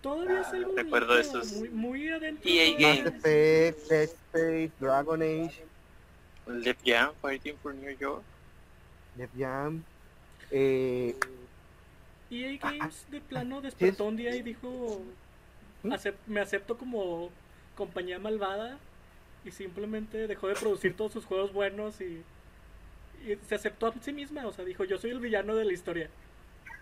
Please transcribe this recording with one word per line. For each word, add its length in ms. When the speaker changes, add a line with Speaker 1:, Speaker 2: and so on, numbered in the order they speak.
Speaker 1:
Todavía 400
es 60
Speaker 2:
Ah, 80
Speaker 1:
algo 200
Speaker 2:
recuerdo 420
Speaker 1:
bonito, 220
Speaker 2:
esos 140
Speaker 1:
muy, 160
muy 400
adentro 400
Speaker 2:
E 120
A 160
Speaker 1:
todavía. 260
Speaker 2:
Games. 20
Speaker 3:
Mass 200
Effect, 640
Dead 200
Space, 720
Dragon 420
Age. 420
Speaker 2:
Def 220
Jam, 260
Fighting 420
for 100
New 240
York. 240
Speaker 3:
Def 220
Jam. 460
Eh, 640
Speaker 1:
E 320
A 60
Speaker 3:
ah, 40
Speaker 1:
Games 380
de 120
plano 360
Speaker 3:
ah, 40
Speaker 1:
despertó 420
Speaker 3:
sí 0
es- 60
Speaker 1:
un 80
día 180
y 80
dijo, 580
Speaker 3:
¿Mm? 80
Speaker 1:
"Acep-, 260
me 120
acepto 380
como 520
compañía 440
malvada", 580
y 80
simplemente 760
dejó 200
de 80
producir 400
todos 180
sus 120
juegos 280
buenos 480
y, 200
y 100
se 80
aceptó 320
a 140
sí 120
misma, 320
o 80
sea, 120
dijo, 180
"Yo 160
soy 120
el 80
villano 360
de 100
la 80
historia". 360